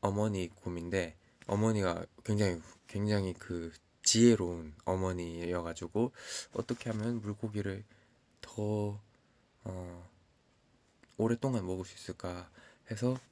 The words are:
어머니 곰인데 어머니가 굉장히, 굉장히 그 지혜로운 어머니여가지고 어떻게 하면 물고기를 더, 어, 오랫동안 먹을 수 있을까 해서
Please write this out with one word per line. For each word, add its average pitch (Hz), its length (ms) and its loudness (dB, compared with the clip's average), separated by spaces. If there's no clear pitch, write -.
어머니 101 480 2
곰인데 87 680 -4
어머니가 101 580 2
굉장히, 101 380 2
굉장히 101 460 0
그 85 380 -6
지혜로운 90 720 6
어머니여가지고 87 1300 0
어떻게 117 380 -4
하면 110 300 -2
물고기를 104 640 -4
더, 104 600 -2
어, 87 460 -10
오랫동안 117 480 2
먹을 92 200 -2
수 - 100 -18
있을까 90 540 -8
해서 123 280 -2